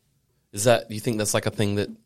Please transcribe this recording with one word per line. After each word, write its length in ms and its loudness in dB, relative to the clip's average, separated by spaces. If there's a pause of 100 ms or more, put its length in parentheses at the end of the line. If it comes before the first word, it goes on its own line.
(520)
Is 120 -6
that, 260 4
you 80 -8
think 200 -2
that's, 160 0
like, 120 0
a 40 0
thing 260 0
that 140 -2 (160)